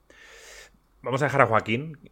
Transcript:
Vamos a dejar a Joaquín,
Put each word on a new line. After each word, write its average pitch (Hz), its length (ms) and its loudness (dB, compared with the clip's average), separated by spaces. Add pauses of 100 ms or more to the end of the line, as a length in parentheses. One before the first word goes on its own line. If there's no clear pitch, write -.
(1040)
Vamos 131 200 -2
a 151 40 2
dejar 135 160 4
a 120 40 6
Joaquín, 117 520 0 (140)